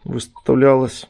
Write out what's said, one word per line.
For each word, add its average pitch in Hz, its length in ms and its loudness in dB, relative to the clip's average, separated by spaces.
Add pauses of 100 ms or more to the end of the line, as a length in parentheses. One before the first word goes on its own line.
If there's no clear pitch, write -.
виставлялась 131 1040 -2